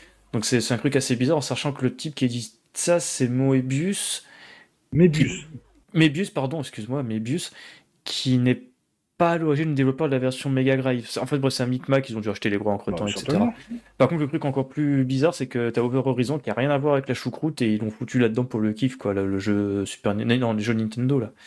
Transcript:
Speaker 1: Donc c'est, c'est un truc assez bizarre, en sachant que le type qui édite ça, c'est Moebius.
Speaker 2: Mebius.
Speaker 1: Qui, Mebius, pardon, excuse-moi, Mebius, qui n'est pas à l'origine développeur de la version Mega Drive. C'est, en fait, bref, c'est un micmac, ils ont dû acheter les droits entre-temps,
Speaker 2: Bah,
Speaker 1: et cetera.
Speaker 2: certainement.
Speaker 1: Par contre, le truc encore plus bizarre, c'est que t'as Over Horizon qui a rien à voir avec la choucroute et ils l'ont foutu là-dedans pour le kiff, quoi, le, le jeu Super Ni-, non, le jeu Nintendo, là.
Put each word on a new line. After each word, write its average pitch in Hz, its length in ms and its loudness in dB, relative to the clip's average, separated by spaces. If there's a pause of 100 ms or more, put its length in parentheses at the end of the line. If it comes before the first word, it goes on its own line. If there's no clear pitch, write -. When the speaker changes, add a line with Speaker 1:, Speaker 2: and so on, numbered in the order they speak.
(340)
Speaker 1:
Donc 107 100 -2
c'est, 123 160 2
c'est 120 140 -2
un 110 40 -2
truc 143 160 0
assez 131 220 2
bizarre, 139 220 2
en - 20 0
sachant 135 320 -4
que 135 100 -6
le 127 140 0
type 156 180 -10
qui 131 120 0
édite 117 340 -6 (140)
ça, 170 260 2
c'est 127 280 -2
Moebius. 135 1000 0 (680)
Speaker 2:
Mebius. 160 460 4
Speaker 1:
Qui, - 80 -16 (480)
Mebius, 160 340 4
pardon, 131 320 -4
excuse-moi, 127 420 -6
Mebius, 113 480 -4 (540)
qui - 320 0
n'est 127 260 4 (540)
pas 170 160 4
à 170 60 0
l'origine 156 360 0
développeur 135 320 2
de 139 60 0
la 131 60 0
version 127 320 -2
Mega 131 260 4
Drive. 127 320 -2
C'est, - 100 -8
en 110 60 -4
fait, 143 140 -2
bref, 135 160 0
c'est - 80 -4
un 120 40 0
micmac, 131 440 0
ils 113 80 -6
ont - 20 -4
dû 107 80 -4
acheter 104 220 -2
les 101 80 0
droits 104 160 0
entre-temps, 98 320 -4
Speaker 2:
Bah, 101 40 0
Speaker 1:
et 101 80 -8
cetera. 147 200 0
Speaker 2:
certainement. 226 160 2 (420)
Speaker 1:
Par - 120 6
contre, 160 120 0
le 143 80 0
truc 151 160 -4
encore 135 240 -2
plus 143 360 0
bizarre, 135 300 2
c'est 131 120 -6
que 120 240 -2
t'as 117 100 0
Over 123 240 0
Horizon 131 340 0
qui 117 120 -6
a 101 40 -2
rien 131 160 0
à 143 60 2
voir 143 160 2
avec 135 160 0
la - 60 0
choucroute 151 480 -4
et 110 120 2
ils 107 60 -2
l'ont 110 100 -2
foutu 123 280 -4
là-dedans 120 260 2
pour 123 160 -4
le 107 140 0
kiff, 131 240 -2
quoi, 101 160 -2
le, 98 120 0
le 98 120 0
jeu 101 480 0
Super - 280 -2
Ni-, 117 240 2
non, 117 140 0
le 107 80 0
jeu 113 140 0
Nintendo, 120 440 0
là. 107 140 -2 (140)